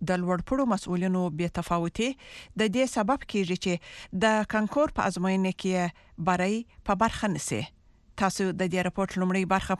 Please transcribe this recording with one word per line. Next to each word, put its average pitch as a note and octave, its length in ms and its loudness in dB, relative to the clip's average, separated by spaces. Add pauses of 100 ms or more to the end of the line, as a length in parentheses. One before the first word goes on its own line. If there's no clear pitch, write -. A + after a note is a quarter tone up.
(100)
د F3+ 140 2
لوړپوړو G#3+ 480 0
مسؤلینو F#3 500 0 (160)
بې F3 220 -2
تفاوتي E3+ 480 -2 (540)
د A3 120 4
دې C4 100 4 (120)
سبب G3 340 0
کیږي F#3 340 0
چې - 600 -4
د G#3+ 200 4 (120)
کنکور C#4+ 420 2
په G#3 140 2
ازموینه F#3+ 480 0
کې F#3+ 180 0
یې F3 80 2 (420)
بری F#3 320 2 (300)
په G3 140 2
برخه A3 320 0
نسي. B2+ 260 -4 (600)
تاسو F#3+ 280 2
د F3+ 120 -2 (100)
دې F#3 160 0
راپورټ F#3+ 220 -2 (120)
لومړی F#3 320 2
برخه F#3+ 240 0